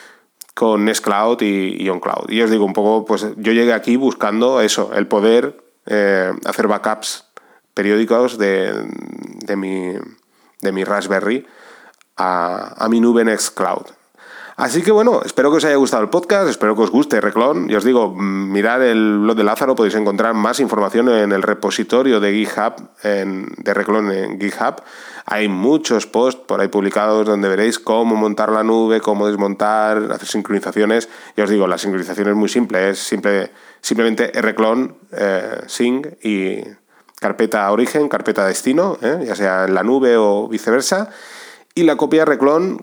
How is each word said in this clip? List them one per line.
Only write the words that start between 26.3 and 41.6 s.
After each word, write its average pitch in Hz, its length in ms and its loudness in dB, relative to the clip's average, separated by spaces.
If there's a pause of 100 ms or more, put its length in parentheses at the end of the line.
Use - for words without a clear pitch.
por 98 120 -2
ahí 98 100 0
publicados 104 580 0
donde 101 200 2
veréis 104 300 0
cómo 113 380 0
montar 107 360 0
la 110 120 0
nube, 110 380 2
cómo 104 260 0
desmontar, 107 840 0
hacer - 160 -8
sincronizaciones. 104 800 0 (280)
Ya 104 80 0
os 98 80 0
digo, 98 160 2
la 87 100 -2
sincronización 95 520 -2
es 104 60 2
muy 104 140 0
simple, 98 400 0
es 98 80 -2
simple, 101 540 -2 (300)
simplemente 113 500 0 (100)
Rclone, 110 540 0 (160)
eh, 101 560 -2
sync 123 400 -2 (180)
y 101 380 -2 (560)
carpeta 101 520 0
origen, 123 380 0
carpeta 104 380 0
destino, 156 560 0
¿eh? 151 220 -2
Ya 104 100 -6
sea 95 300 0
en 95 100 2
la 92 80 2
nube 123 340 4
o 107 300 2
viceversa. 131 600 -2 (680)